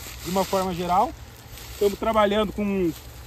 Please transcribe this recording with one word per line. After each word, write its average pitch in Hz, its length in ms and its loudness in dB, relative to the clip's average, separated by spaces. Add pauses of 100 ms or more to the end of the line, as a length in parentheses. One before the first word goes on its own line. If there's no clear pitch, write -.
(240)
de 165 60 -6
uma 190 140 2
forma 190 280 0
geral. 180 380 2 (640)
Estamos 202 260 2
trabalhando 214 540 4
com 196 400 0 (340)